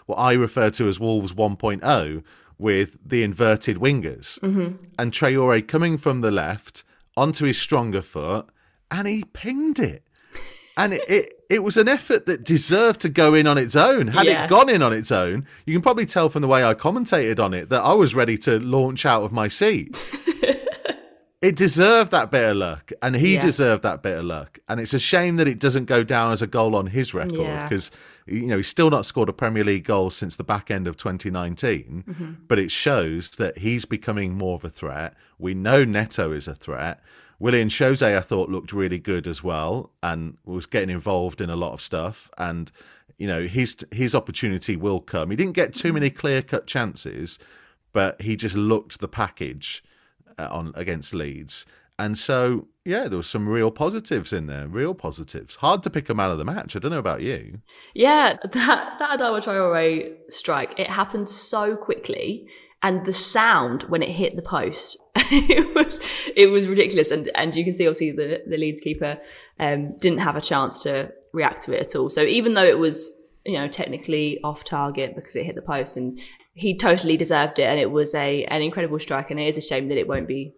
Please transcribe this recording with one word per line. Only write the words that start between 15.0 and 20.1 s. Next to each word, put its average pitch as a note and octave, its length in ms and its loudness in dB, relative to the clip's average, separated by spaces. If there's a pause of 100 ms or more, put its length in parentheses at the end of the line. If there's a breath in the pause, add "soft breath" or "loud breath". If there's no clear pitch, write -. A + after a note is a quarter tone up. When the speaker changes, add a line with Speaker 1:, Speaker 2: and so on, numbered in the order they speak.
Speaker 1:
own, F#2+ 340 2 (220 loud breath)
you D#3+ 80 0
can F3 80 2
probably A#3+ 240 2
tell E3 220 2
from D3+ 120 -2
the C#3 60 2
way C3 180 6
I A2+ 80 6
commentated D3+ 680 0
on G2 140 2
it E2+ 160 -6
that B2 140 2
I C#3+ 100 6
was D#3+ 220 6
ready A#2 240 2
to A2+ 200 2
launch C3 460 0
out A#2 160 4
of G#2+ 100 -4
my A2 160 0
seat. F#3 480 0 (160)